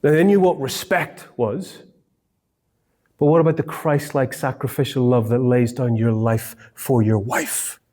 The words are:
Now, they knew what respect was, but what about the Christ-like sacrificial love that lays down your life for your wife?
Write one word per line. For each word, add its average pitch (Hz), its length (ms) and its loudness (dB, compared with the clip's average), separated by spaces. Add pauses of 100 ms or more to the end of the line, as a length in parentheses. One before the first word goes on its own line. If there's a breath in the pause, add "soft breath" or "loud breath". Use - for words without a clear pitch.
Now, 151 80 2
they 156 140 4
knew 202 160 4
what 180 200 2
respect - 680 -4 (100)
was, 117 440 -6 (1400)
but 147 80 0
what 156 140 4
about 160 160 2
the 160 60 -4
Christ-like 147 720 -2
sacrificial 127 720 -4
love 123 240 2
that 117 100 0
lays 123 340 2
down 120 240 -2
your 113 160 0
life 113 440 -2 (180 loud breath)
for - 260 0
your 110 180 2
wife? - 640 -6 (120)